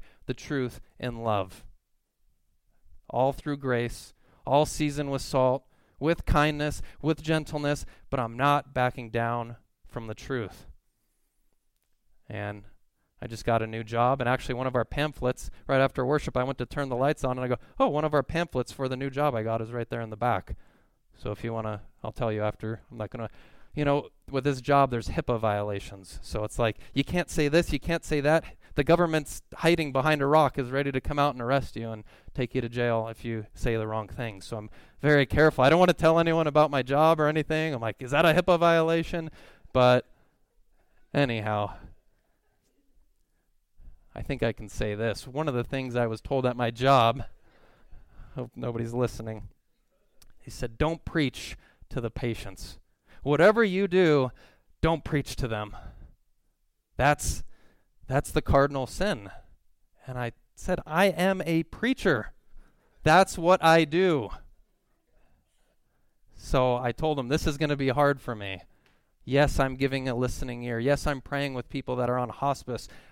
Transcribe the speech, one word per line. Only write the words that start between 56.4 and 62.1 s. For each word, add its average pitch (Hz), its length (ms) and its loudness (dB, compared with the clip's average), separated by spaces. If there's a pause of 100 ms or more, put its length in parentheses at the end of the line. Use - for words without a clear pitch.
That's, - 480 0 (640)
that's 139 240 -2
the - 100 0
cardinal 139 460 2
sin." 131 420 -4 (720)
And 127 140 -10
I 120 140 -6 (240)
said, - 280 -4
"I 170 220 2
am 185 400 0
a 165 180 0
preacher. 196 680 -2 (720)